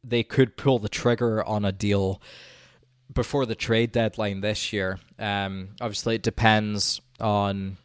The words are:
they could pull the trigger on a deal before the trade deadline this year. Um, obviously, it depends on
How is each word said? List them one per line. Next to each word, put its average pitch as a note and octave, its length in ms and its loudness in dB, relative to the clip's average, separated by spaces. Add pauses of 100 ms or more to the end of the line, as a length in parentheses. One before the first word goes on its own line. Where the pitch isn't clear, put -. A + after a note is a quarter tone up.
they A#2+ 200 0
could - 340 2
pull C3 220 2
the G#2 100 -4
trigger A2+ 560 0
on G#2+ 200 -2
a F#2+ 80 2
deal G2 480 0 (920)
before C3 340 0
the A2 80 -4
trade A#2 380 2
deadline G#2+ 480 0
this G#2 320 -2
year. F#2+ 260 -2 (200)
Um, G2 500 -4 (120)
obviously, A2+ 360 -2
it G2+ 60 -6
depends G#2+ 800 2 (200)
on G2 640 -2